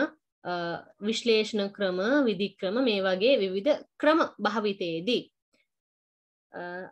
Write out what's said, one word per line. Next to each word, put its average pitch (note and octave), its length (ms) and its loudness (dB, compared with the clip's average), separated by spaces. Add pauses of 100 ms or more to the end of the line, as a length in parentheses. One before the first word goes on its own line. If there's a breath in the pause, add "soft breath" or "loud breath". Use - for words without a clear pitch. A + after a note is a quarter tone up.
(440)
අ, F3 80 -6 (460)
විශ්ලේෂණ G#3+ 720 0
ක්‍රම, F#3 260 -2 (240)
විධි G3+ 300 0
ක්‍රම G3+ 280 -4
මේ G#3+ 200 2
වගේ F#3+ 380 2
විවිධ G3 420 0 (140)
ක්‍රම D#4 280 4 (140)
භාවිතයේදී, G3+ 880 -2 (1300)
අ, - 60 -12 (320)